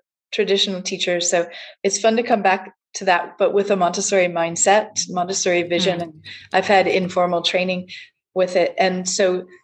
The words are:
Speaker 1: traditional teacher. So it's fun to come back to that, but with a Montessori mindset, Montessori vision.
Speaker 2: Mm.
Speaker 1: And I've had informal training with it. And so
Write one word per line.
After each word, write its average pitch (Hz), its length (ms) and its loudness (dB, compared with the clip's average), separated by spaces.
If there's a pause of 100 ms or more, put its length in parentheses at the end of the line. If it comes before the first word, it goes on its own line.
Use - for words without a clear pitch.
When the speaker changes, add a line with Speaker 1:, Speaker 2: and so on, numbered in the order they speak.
(320)
Speaker 1:
traditional 196 500 0
teacher. 180 400 -4
So 170 260 0 (360)
it's 196 160 0
fun 220 180 2
to 247 60 2
come 226 180 0
back 196 320 0 (220)
to 196 100 -12
that, 175 320 0
but 190 160 2
with 202 180 2
a 202 60 2
Montessori 180 500 2
mindset, 170 600 2 (220)
Montessori 180 540 0
vision. 175 360 0
Speaker 2:
Mm. 170 40 -4
Speaker 1:
And 160 100 -12 (400)
I've 190 140 0
had 190 200 4
informal 175 560 0
training 180 460 -2 (440)
with 185 220 0
it. 175 220 2
And 185 300 0
so 185 380 0 (180)